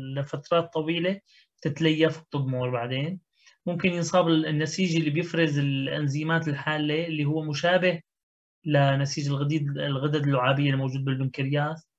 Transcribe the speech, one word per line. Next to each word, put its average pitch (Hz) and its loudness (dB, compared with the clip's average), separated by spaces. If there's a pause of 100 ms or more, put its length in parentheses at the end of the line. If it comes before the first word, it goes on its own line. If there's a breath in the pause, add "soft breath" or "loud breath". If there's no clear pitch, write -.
(160)
لفترات 151 -2
طويلة 170 0 (420 soft breath)
تتليف 156 2
وتضمر. 127 -4
بعدين 131 -4 (460 soft breath)
ممكن 170 0
ينصاب 175 2
ال-، 160 4
النسيج 156 0
اللي 151 2
بيفرز 165 0
الأنزيمات 147 -2
الحالة 151 -2
اللي 151 -2
هو 156 0
مشابه 170 2 (640)
لنسيج 143 2
الغديد-، 143 -2
الغدد 143 0
اللعابية 139 2
الموجود 135 -2
بالبنكرياس، 139 -2 (100)